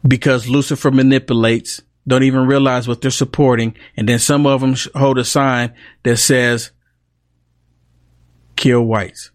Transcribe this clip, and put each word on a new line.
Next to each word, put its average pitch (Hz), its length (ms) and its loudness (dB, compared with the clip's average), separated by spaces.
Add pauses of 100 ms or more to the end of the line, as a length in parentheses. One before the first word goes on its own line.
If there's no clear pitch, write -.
because 127 420 0
Lucifer 139 420 -2
manipulates, 131 920 0 (240)
don't 131 180 2
even 131 220 2
realize 131 400 0
what 120 140 -6
they're 135 100 -2
supporting. 123 640 0 (200)
And 107 120 -2
then 120 120 2
some 147 260 2
of 135 140 2
them 131 140 0
sh-, - 200 -8
hold 135 240 0
a 123 60 -2
sign 123 480 -2 (320)
that 120 140 0
says, 120 520 0 (1800)
"Kill 123 280 2
whites." 110 520 -6